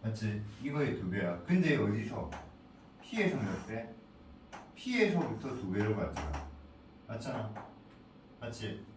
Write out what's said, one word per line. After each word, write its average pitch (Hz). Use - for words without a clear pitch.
맞지? 107
이거의 143
두 92
배야. 87
근데 160
어디서? 104
P에서 202
몇 95
배? 113
P에서부터 170
두 95
배로 104
갔잖아. -
맞잖아? 107
맞지? 107